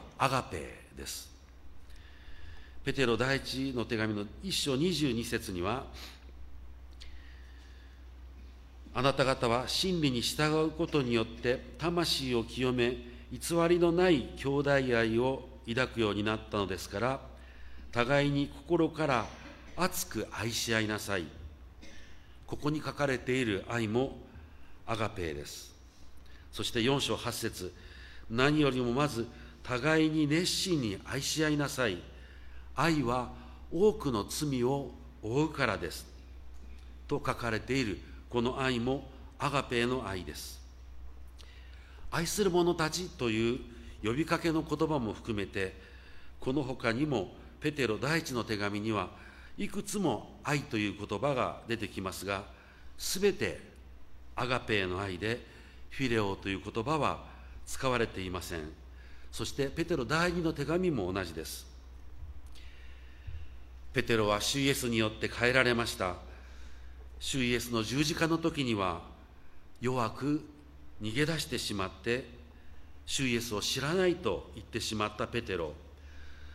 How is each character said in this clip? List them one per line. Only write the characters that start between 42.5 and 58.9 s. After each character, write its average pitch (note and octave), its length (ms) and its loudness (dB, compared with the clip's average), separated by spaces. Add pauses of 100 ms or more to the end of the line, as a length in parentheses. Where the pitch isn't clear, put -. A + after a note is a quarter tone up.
者 E3+ 240 6
た D#3+ 160 2
ち F3 180 -4
と B2 220 0
い A2+ 260 4
う C#3 40 -6 (420)
呼 G#2+ 100 2
び D#3 140 2
か E3 120 2
け E3+ 120 2
の D#3 120 4
言 D3+ 260 2
葉 D3+ 100 2
も A2 140 0
含 A2 240 -4
め G2 100 0
て、 F#2+ 280 -2 (680)
こ - 120 0
の D3 100 2
他 B2 300 0
に C3+ 140 2
も A2+ 280 2 (260)
ペ D3 100 0
テ C#3+ 160 2
ロ G#2+ 100 2
第 C#3 220 2
一 D3 140 -4
の A#2 100 0
手 A2 160 -2
紙 G#2 220 0
に A2 100 0
は F#2+ 200 0 (460)
い G3+ 120 0
く G3+ 140 -4
つ - 160 -4
も C3+ 440 2
愛 C#3+ 200 2
と A#2 160 -2
い G#2 100 2
う F#2+ 100 -2
言 G2+ 200 -2
葉 C#3 160 2
が G2 340 0
出 A2+ 80 0
て G#2 100 -2
き F#2+ 140 -8
ま F#2 120 -2
す F#2 120 -8
が、 G2 200 0 (540)
す - 220 -2
べ G3+ 120 6
て F2+ 280 -2 (760)
ア A#2+ 120 -2
ガ B2 120 2
ペ G#2 280 2
の F2+ 140 0
愛 F#2+ 180 -4
で、 A2 200 0 (520)
フ - 140 -2
ィ B2 60 2
レ A2+ 100 4
オ G2 160 2
と G2+ 120 -6
い G2 60 0
う F#2 100 -4
言 A2 200 -2
葉 D3+ 140 2
は G2 260 2 (420)
使 - 220 -2
わ B2 100 4
れ A2+ 80 4
て F#2+ 160 -4
い F#2 80 -2
ま F2+ 120 -2
せ F2 140 -6
ん。 D#2 140 -6 (640)